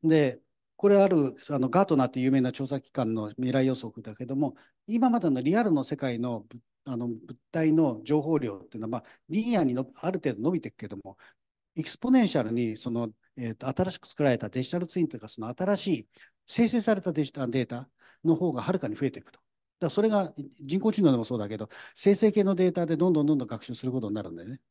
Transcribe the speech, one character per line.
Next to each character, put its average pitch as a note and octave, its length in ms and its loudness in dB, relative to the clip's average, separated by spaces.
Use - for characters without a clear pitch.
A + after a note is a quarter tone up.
で、 D3+ 380 4
こ - 120 0
れ G3+ 80 8
あ G3 120 8
る、 D3 280 2
あ C#3+ 100 -2
の、 B2+ 100 2
ガ F3 120 4
ー G3 40 6
ト E3 120 2
ナ C3 80 4
ー - 20 0
っ C3 40 -4
て C3 80 -4
い B2+ 40 0
う - 20 2
有 C3 60 4
名 C3+ 100 4
な B2+ 120 0
調 C#3 120 -6
査 C3+ 140 -4
機 - 100 -20
関 A2+ 240 -2
の G#2+ 180 -4
未 B2+ 200 -4
来 C3 160 2
予 C3 80 0
測 A#2 260 -12
だ G#2 140 -14
け B2+ 100 -10
ど C3+ 120 -6
も、 C#3 180 -2
今 A#3 220 2
ま A#3 100 2
で E3 100 0
の B2+ 120 2
リ D#3+ 160 2
ア A#3 40 4
ル G#3+ 100 2
の C#3+ 120 2
世 C#3+ 140 -4
界 B2 220 -4
の A#2 280 -4
ぶ-、 B2 100 -20
あ C3+ 100 -8
の、 A#2+ 140 -4
物 A2+ 280 -12
体 D#3+ 220 2
の C#3 300 4
情 D3+ 180 2
報 D3+ 180 2
量 G#2 240 -4
っ - 60 -20
て - 80 -14
い - 20 -8
う - 20 -6
の A2 40 -6
は、 A2 40 -6
ま A#2+ 100 -4
あ、 - 40 -16
リ G#3 180 -2
ニ A#3 120 0
ア E3+ 80 4
に B2+ 80 2
の-、 C3 120 -2
あ E3 120 -4
る F#3 100 -4
程 B2+ 160 -2
度 G#2 60 -10
伸 D3 100 0
び F3 100 -2
て - 80 -10
い - 20 -18
く - 60 -20
け G#2+ 100 -12
ど - 160 -12
も、 F#2+ 140 -16
エ D#3+ 80 -4
ク - 60 -8
ス - 80 -8
ポ B3 140 0
ネ B3+ 120 6
ン G3+ 60 2
シ D#3+ 100 0
ャ A#2+ 40 0
ル G#2+ 80 -4
に A#2 260 -2
そ - 140 -8
の、 A#2 180 -4
え A#2 160 -8
ー A2 40 -8
と、 B2+ 120 -10
新 F3+ 240 -2
し - 80 -12
く - 80 -20
作 - 160 -4
ら C#3+ 80 4
れ A#2+ 60 2
た A2 120 -6
デ B2+ 140 -4
ジ - 80 -8
タ F3 80 -4
ル F3 80 -6
ツ - 140 -6
イ - 20 2
ン D3+ 60 -2
と - 80 -12
い - 20 -10
う - 0 -
か、 A2 80 -16
そ - 140 -14
の A2 80 -8
新 F#3+ 260 -2
し F#3+ 120 -4
い D#3+ 200 -2
生 A3+ 240 2
成 A#3 120 0
さ G#3+ 140 2
れ F#3+ 60 -6
た F3 100 -4
デ D3+ 140 0
ジ - 80 -12
タ C3+ 120 -4
ル A#2+ 60 -4
デ B2+ 140 2
ー - 20 -20
タ A#2+ 220 -10
の D#3+ 120 4
方 F3 180 -2
が B2 80 -4
は F3 100 -2
る F#3 80 0
か - 80 -6
に G#2 80 -6
増 C#3 120 -2
え - 40 0
て - 80 -16
い - 40 -20
く - 100 -20
と。 - 60 -20
だ - 20 -20
か - 40 -20
ら E3+ 80 0
そ - 120 0
れ A3 80 4
が G#3 240 0
人 D3 180 -2
工 G#3+ 120 2
知 G#3 120 2
能 D3+ 80 8
で B2+ 60 4
も A2+ 80 -2
そ B2 100 -6
う A2+ 40 -2
だ G2+ 100 -4
け G#2+ 80 -8
ど、 G#2+ 120 -8
生 G3 220 4
成 G#3 160 4
系 G3+ 140 2
の F#3+ 100 2
デ F3+ 140 4
ー - 40 -4
タ F3 120 -2
で D#3+ 100 0
ど E3+ 140 2
ん F3+ 40 4
ど D3+ 100 4
ん - 20 2
ど D3+ 100 4
ん - 20 0
ど B2+ 80 -2
ん - 20 -14
学 A2+ 180 -12
習 B2 100 -10
す - 100 -10
る B2+ 60 -2
こ B2+ 80 -2
と A2 100 -6
に G#2 60 -4
な G#2+ 80 -6
る F2 80 -12
ん E2 40 -14
だ E2 80 -14
よ F#2+ 60 -14
ね。 C3+ 100 -12